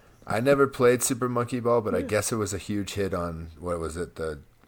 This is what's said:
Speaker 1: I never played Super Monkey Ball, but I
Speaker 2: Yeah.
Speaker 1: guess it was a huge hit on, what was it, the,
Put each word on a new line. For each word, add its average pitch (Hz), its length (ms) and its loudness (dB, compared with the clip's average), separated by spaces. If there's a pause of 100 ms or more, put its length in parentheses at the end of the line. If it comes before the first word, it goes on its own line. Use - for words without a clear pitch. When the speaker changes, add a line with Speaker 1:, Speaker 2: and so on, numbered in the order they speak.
(260)
Speaker 1:
I 104 140 -2
never 139 280 6
played 123 360 4
Super 123 240 0
Monkey 120 320 -2
Ball, 117 220 2
but 104 120 -2
I 87 60 2
Speaker 2:
Yeah. 80 60 -2
Speaker 1:
guess 104 260 0
it 120 60 0
was 101 160 -2
a 98 40 -2
huge 101 360 -4
hit 98 200 -2
on, 82 460 -4
what 87 200 -4
was 80 180 -6
it, 87 180 -8
the, 78 240 -6 (280)